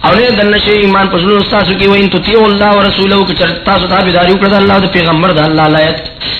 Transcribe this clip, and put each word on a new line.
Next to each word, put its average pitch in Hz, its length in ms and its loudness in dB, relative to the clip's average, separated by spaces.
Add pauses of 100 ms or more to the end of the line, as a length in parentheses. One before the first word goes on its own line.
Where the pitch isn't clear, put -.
او 175 100 2
نه 226 260 0
دنه 208 160 2
شي 202 140 -2
ایمان 196 360 2
په 185 100 -2
زړونو 202 220 0
ستاسو 196 320 -2
کې، 190 160 0
وان 202 200 2
تطیعوا 202 380 0
الله 208 320 2
ورسوله، 196 480 0
که 180 80 -6
چېرته 170 320 -4
تاسو 185 220 0
تابعداري 180 460 0
وکړه 196 140 0
د 196 60 2
الله 196 200 2
او 196 60 2
د 190 60 0
پیغمبر 170 460 0
د 156 80 0
الله، 156 280 0
لا 156 120 2
یت-، - 280 -2 (320)